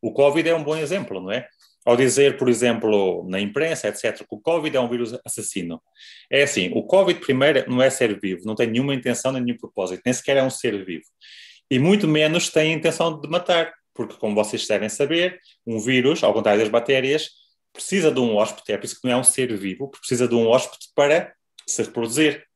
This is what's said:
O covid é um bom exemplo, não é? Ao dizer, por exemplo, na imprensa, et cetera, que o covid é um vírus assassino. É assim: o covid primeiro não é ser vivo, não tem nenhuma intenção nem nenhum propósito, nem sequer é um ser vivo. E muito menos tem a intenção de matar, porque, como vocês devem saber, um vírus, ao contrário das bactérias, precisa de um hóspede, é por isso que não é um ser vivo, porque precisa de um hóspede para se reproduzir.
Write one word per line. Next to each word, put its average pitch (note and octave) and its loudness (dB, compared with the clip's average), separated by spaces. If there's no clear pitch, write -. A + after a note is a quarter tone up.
O A#2 -4
covid C#3+ 4
é E3 4
um D#3+ -2
bom D3+ -4
exemplo, D#3 -6
não F#2+ -8
é? B2 -6
Ao A#2+ 4
dizer, C3 4
por B2+ 2
exemplo, G#2+ 2
na F#2+ -4
imprensa, C3+ -4
et G#2 -4
cetera, - -6
que - -12
o G#2+ -16
covid D#3 -2
é C3 4
um A#2+ 0
vírus A#2+ -4
assassino. F2 -8
É C#3 4
assim: - -2
o A2+ -2
covid F#3 2
primeiro C#3 2
não B2 0
é C3 6
ser A2+ 0
vivo, F#2 -6
não G#2+ -6
tem A#2 0
nenhuma C3 -2
intenção B2+ -2
nem C3 -4
nenhum A#2+ -4
propósito, F#2 -8
nem B2 0
sequer C#3 0
é C3 2
um C3 0
ser G#2 -6
vivo. E2 -12
E B2 2
muito F#3 4
menos D#3 2
tem D#3 2
a - -2
intenção D#3+ -2
de D3 -14
matar, E3+ 0
porque, - -8
como G#2 -2
vocês G#2+ -2
devem G#2+ 0
saber, E3+ -2
um A2+ -4
vírus, B2+ 2
ao G#2 4
contrário G#2 2
das A2 2
bactérias, C3 0
precisa E3+ 0
de B2+ 0
um A#2 2
hóspede, G#2+ -2
é G2 -4
por - -10
isso - -12
que - -6
não B2 2
é - 2
um B2+ 0
ser B2 -2
vivo, F#2+ -6
porque - -20
precisa B2 0
de A#2 0
um A#2 4
hóspede - 0
para D3 2
se - -4
reproduzir. C#3 -2